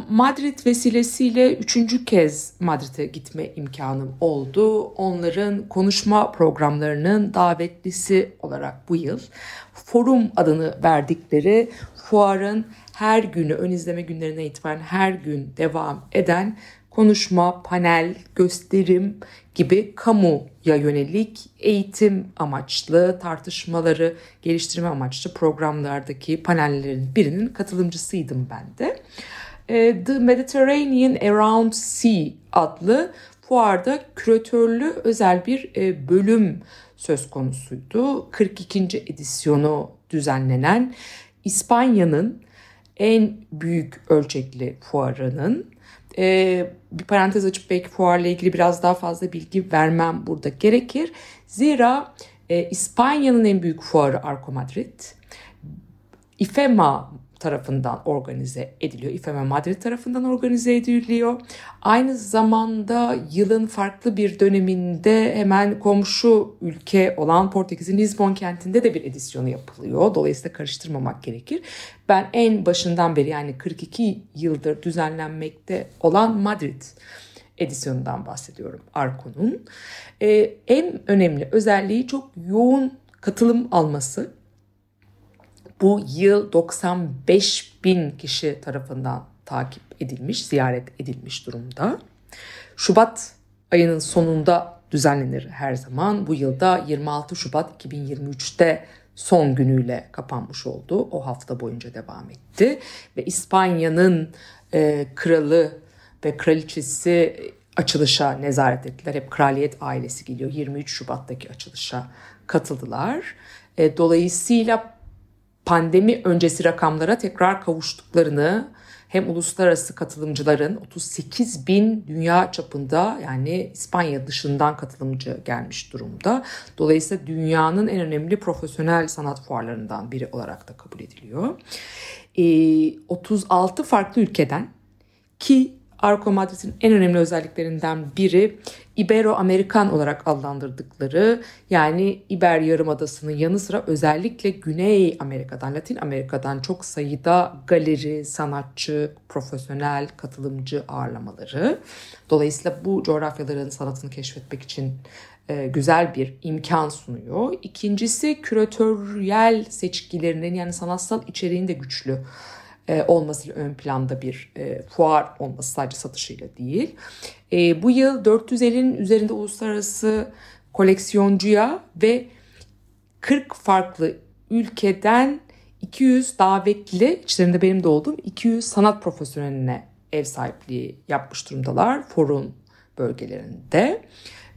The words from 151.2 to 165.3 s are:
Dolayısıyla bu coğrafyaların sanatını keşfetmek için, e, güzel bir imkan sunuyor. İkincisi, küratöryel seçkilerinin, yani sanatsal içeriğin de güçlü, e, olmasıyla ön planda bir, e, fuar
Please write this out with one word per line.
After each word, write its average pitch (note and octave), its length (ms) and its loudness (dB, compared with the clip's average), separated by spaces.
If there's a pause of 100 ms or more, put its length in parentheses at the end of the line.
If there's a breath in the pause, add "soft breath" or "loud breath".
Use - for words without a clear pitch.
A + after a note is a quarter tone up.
Dolayısıyla D3+ 560 0
bu F#3+ 180 0
coğrafyaların D3 640 -4
sanatını C3+ 420 -10
keşfetmek C3+ 500 -14
için, C3 320 -8 (560 loud breath)
e, C#3+ 180 -6
güzel D#3 480 2
bir C3 280 -6
imkan D#3 460 -2
sunuyor. D3 720 -6
İkincisi, A3 800 -4
küratöryel G#3+ 1300 0
seçkilerinin, E3+ 840 -6
yani F3 200 -6
sanatsal F3+ 540 -6
içeriğin F3+ 400 -4
de F3+ 60 -4
güçlü, C3+ 480 -6 (640 loud breath)
e, D#3 200 0
olmasıyla D3+ 480 2
ön D3 180 -6
planda C3 480 -4
bir, B2+ 340 -10
e, C#3 260 -8
fuar D#3 480 2 (100)